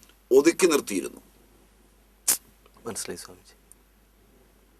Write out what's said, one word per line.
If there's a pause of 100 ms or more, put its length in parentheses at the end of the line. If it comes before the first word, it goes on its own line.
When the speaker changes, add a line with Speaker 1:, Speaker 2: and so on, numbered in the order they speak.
(380)
Speaker 1:
ഒതുക്കി
നിർത്തിയിരുന്നു. (1700)
Speaker 2:
മനസ്സിലായി
സ്വാമിജി. (1200)